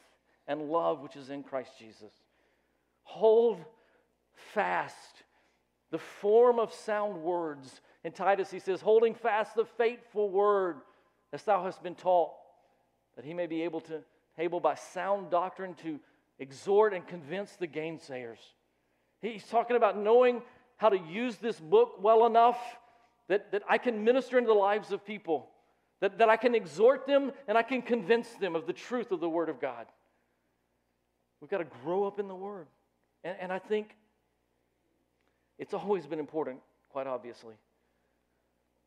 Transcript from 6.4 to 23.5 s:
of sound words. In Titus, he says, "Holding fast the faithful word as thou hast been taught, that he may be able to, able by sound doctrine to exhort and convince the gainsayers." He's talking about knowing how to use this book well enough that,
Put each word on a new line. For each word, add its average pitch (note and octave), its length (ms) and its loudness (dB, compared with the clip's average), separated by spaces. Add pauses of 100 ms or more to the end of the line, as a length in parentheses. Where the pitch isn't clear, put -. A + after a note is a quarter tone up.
of G#3+ 120 -2
sound G#3 500 -6
words. D#3 580 -6 (240)
In E3 80 -8
Titus, F#3+ 400 0
he F#3 80 -10
says, F#3 200 -4
"Holding A3 340 4
fast G#3+ 420 -2
the A3+ 80 0
faithful A3+ 640 -2
word F#3+ 460 2 (560)
as D3 100 -12
thou F#3+ 220 2
hast F3+ 180 -8
been E3+ 140 -12
taught, F3 360 2 (840)
that A#2 80 -16
he D#3 100 -12
may F3 120 -4
be D#3+ 160 -6
able E3 180 -6
to, D#3+ 200 -12 (380)
able E3+ 220 -4
by D#3 160 0
sound F#3 540 -6
doctrine F3+ 520 -4
to D#3+ 160 -8 (400)
exhort F#3+ 560 2
and F3 120 -8
convince F3+ 500 -12
the F3+ 100 -6
gainsayers." C#3 720 -10 (800)
He's G#3 240 -10
talking A#3 320 0
about G#3 220 4
knowing A#3+ 440 4 (340)
how A3 120 2
to G3 100 4
use G3 400 -6
this G3+ 200 -6
book F#3+ 420 2
well A3 240 6
enough A#3 360 6 (640)
that, G3 240 -2